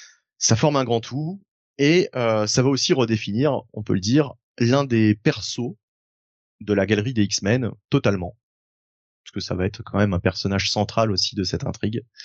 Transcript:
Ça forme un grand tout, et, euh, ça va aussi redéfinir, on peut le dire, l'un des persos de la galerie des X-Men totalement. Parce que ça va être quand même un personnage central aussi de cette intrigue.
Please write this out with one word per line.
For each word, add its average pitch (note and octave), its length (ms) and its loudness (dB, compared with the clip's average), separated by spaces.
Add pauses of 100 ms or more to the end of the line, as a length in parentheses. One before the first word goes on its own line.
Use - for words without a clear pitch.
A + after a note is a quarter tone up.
(400)
Ça - 160 2
forme D3 220 2
un C3 80 2
grand A#2 160 0
tout, D#3 420 -8 (340)
et, D#3+ 380 4
euh, A2 320 0
ça B2+ 160 2
va C3 60 4
aussi C#3 240 0
redéfinir, A#2 680 0 (120)
on G#2+ 100 -10
peut G#2+ 100 -2
le G2 80 0
dire, C3 320 0 (240)
l'un C3 280 2
des A2 280 4
persos A#2+ 600 -4 (840)
de G#2 120 -2
la G2 120 4
galerie G#2 280 0
des G#2+ 100 2
X-Men G#2 460 0 (200)
totalement. G2+ 480 0 (880)
Parce - 80 -20
que F#2+ 60 -8
ça F2+ 160 -4
va F#2 100 0
être G#2+ 180 -4
quand - 140 -4
même G2+ 160 4
un F2 60 0
personnage G2 520 0
central G#2+ 400 0
aussi - 240 -2
de G2 80 -2
cette - 220 -4
intrigue. - 400 -6 (200)